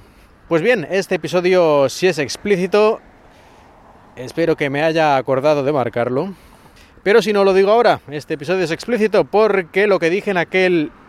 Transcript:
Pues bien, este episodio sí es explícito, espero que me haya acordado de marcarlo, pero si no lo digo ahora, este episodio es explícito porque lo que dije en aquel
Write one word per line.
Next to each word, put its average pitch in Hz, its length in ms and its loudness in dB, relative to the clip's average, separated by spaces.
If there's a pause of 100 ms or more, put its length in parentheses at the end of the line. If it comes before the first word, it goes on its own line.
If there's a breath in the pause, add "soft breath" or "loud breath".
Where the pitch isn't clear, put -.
(480 soft breath)
Pues 160 140 0
bien, 208 280 0
este 185 240 -2
episodio 170 760 2
sí 180 200 -2
es 156 100 -2
explícito, 202 840 0 (1160 loud breath)
espero 160 400 -4
que 143 140 -4
me 143 120 -2
haya 160 340 0
acordado 135 460 0
de 135 100 -2
marcarlo, 127 640 -4 (680 loud breath)
pero 214 200 4
si 208 100 -2
no 202 120 2
lo 196 100 4
digo 196 160 4
ahora, 220 380 2
este 151 260 -10
episodio 165 300 -4
es 156 80 -4
explícito 208 520 0
porque 196 600 0
lo 196 120 2
que 165 120 0
dije 175 220 -4
en 180 60 -2
aquel 180 520 0 (180)